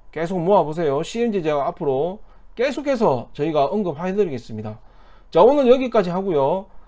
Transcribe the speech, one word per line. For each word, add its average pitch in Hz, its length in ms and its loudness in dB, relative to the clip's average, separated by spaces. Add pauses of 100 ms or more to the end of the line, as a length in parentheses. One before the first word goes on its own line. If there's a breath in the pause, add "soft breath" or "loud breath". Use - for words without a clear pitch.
(120)
계속 170 260 -4
모아보세요. 160 640 2
씨엔지 220 400 -2
제가 147 240 0
앞으로 165 540 -2 (340 soft breath)
계속해서 240 760 0
저희가 147 340 2
언급해드리겠습니다. 160 1120 -4 (520 soft breath)
자, 165 120 4
오늘 269 260 2
여기까지 240 420 2
하고요. 180 560 -2 (220 soft breath)